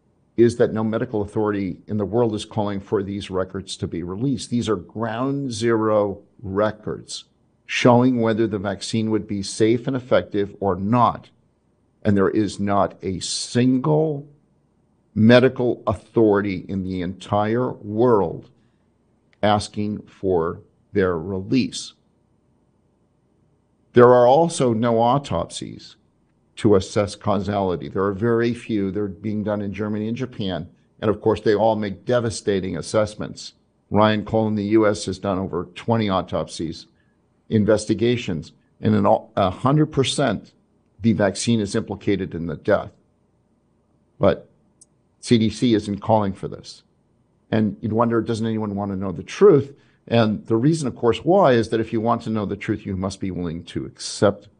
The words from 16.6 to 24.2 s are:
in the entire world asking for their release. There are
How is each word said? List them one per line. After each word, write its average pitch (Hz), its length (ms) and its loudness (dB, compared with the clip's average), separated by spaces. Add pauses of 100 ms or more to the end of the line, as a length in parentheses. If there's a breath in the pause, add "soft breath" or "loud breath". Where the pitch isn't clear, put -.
in 98 160 -6
the 92 180 -4
entire 107 720 -2
world 107 800 0 (920)
asking 104 640 -2
for 92 520 -2 (320)
their 92 240 0
release. 98 800 -4 (2000)
There 123 180 10
are 123 160 8